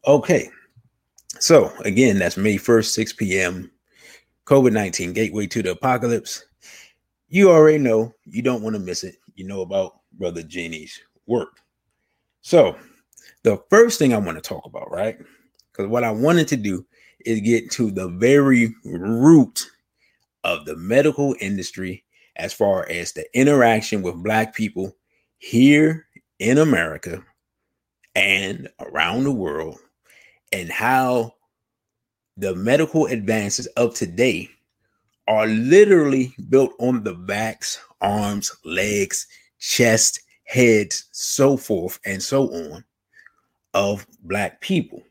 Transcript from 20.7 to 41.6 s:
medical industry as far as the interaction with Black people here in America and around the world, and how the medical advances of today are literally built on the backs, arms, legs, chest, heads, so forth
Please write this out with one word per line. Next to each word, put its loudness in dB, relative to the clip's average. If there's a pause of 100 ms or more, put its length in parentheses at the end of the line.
medical 0
industry -8 (320)
as -10
far 0
as -8
the -12 (100)
interaction 2
with -8
Black -2
people -8 (420)
here 2 (320)
in 0
America -2 (880)
and -2
around -2
the -2
world, -6 (720)
and -8
how -2 (1000)
the -6
medical 0
advances -4 (100)
of 0
today -2 (800)
are 2
literally 4 (160)
built 4
on -2
the -8
backs, -6 (200)
arms, -2 (120)
legs, -4 (320)
chest, 0 (240)
heads, 2
so 0
forth -6